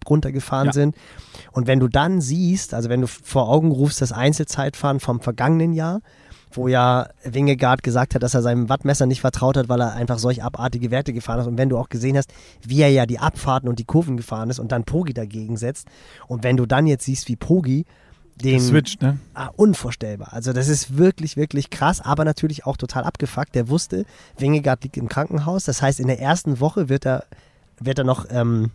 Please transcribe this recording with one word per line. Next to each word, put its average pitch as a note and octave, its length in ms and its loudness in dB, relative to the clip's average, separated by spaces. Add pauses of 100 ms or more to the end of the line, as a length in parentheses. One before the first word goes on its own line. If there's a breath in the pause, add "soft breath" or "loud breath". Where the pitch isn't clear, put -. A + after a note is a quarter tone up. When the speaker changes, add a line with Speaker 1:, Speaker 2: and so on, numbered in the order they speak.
Speaker 1:
runtergefahren C3+ 580 0
Speaker 2:
Ja. C3+ 60 2
Speaker 1:
sind. C#3+ 220 2 (560 loud breath)
Und B2 160 -2
wenn C3 120 4
du B2+ 80 4
dann D#3+ 320 2
siehst, E3+ 540 -2
also A#2 160 -2
wenn B2 120 2
du A#2+ 60 0
vor - 420 -2
Augen D#3 220 4
rufst, C#3+ 300 2
das B2 100 -2
Einzelzeitfahren C#3 880 0
vom B2 220 -4
vergangenen D#3+ 520 2
Jahr, E3 280 -4 (540 soft breath)
wo B2+ 120 -2
ja B2+ 420 4 (140)
Vingegaard C3 580 2
gesagt B2 320 0
hat, C3 80 0
dass B2 140 0
er B2 80 2
seinem A#2+ 260 2
Wattmesser C3+ 380 2
nicht B2+ 140 0
vertraut C3 360 2
hat, A#2+ 120 0
weil B2 120 2
er A#2 120 -2
einfach A#2+ 260 -4
solch A#2+ 240 -2
abartige A#2+ 480 -4
Werte C3+ 200 -2
gefahren A#2 280 -4
ist. A#2+ 80 -2
Und A#2+ 100 -4
wenn C3 120 4
du B2 100 0
auch A#2+ 100 -6
gesehen B2 260 0
hast, C#3 160 0 (320 soft breath)
wie C3 180 0
er C#3+ 80 8
ja C3 180 4
die A#2 100 -2
Abfahrten C3+ 500 -2
und A#2 120 -2
die A2+ 60 -8
Kurven D#3 320 2
gefahren A2+ 340 -6
ist B2+ 80 -6
und A#2 120 -6
dann A#2 120 -2
Poggi D#3+ 320 -2
dagegen A2 420 -8
setzt. A#2+ 300 -6 (400 loud breath)
Und A#2+ 160 -6
wenn B2+ 120 2
du B2 120 2
dann C3 180 4
jetzt C#3+ 200 2
siehst, C3+ 220 -4
wie A#2+ 80 -4
Poggi D#3+ 500 0 (500 soft breath)
den C3 240 2
Speaker 2:
Geswitcht, C3+ 420 2
ne? C#3 160 2 (160)
Speaker 1:
Ah, C3 220 -10
unvorstellbar. A#2 760 0
Also A#2+ 220 -4
das C3 140 0
ist C#3 280 -2
wirklich, D#3+ 420 2
wirklich D3 340 -2
krass, D#3+ 300 0
aber D3+ 220 0
natürlich D#3 440 -2
auch C3+ 100 -4
total C3 260 -4
abgefuckt. - 520 -6
Der A#2+ 140 0
wusste, F#3 360 -2 (320 soft breath)
Vingegaard C#3+ 460 2
liegt C3 140 -8
im A#2+ 120 -6
Krankenhaus. D#3+ 540 -2
Das - 180 -4
heißt, C#3 180 2
in B2+ 80 -2
der B2+ 140 0
ersten C#3+ 380 0
Woche D#3 280 0
wird C#3 200 0
er, C3 160 -2 (560 soft breath)
wird C3 180 -4
er C#3 80 2
noch, C3 240 0
ähm, A#2 460 2